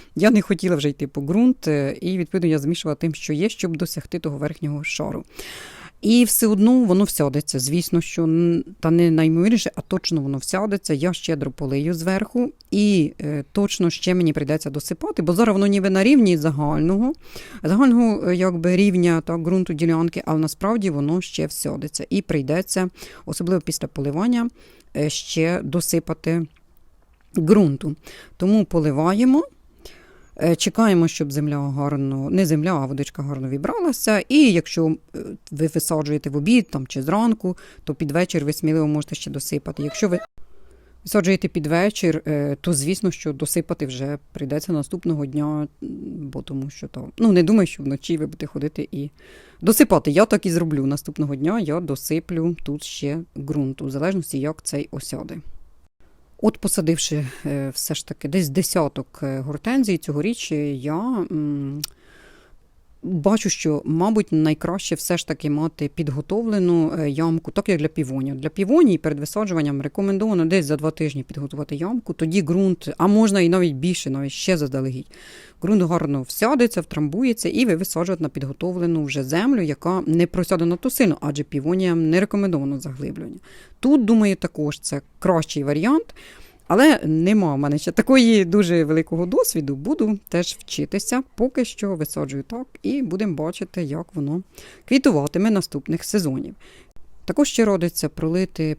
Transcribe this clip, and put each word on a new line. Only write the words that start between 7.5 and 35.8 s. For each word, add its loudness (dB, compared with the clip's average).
звісно, 0
що -4
н-, 2
та 0
не 6
наймовірніше, 4
а -6
точно -2
воно -4
всядеться. -2
Я 0
щедро -4
полию -2
зверху, -2
і, 4
е, -4
точно 0
ще -2
мені 2
прийдеться -2
досипати, -6
бо 2
зараз 4
воно 2
ніби 2
на 4
рівні 6
загального, 0
загального, 4
е, 2
якби, 2
рівня, 4
так, -6
ґрунту 0
ділянки, 0
але 0
насправді 0
воно 0
ще -6
всядеться. -8
І 0
прийдеться, -2
особливо -2
після -6
поливання, -2
е, 0
ще -2
досипати -2
ґрунту. 4
Тому 4
поливаємо. 2
Е, 4
чекаємо, 4
щоб -4
земля -2
гарно, -2
не 4
земля, 2
а 0
водичка -6
гарно -6
вібралася. 0
І 8
якщо, 2
е, -10
ви 0
висаджуєте -2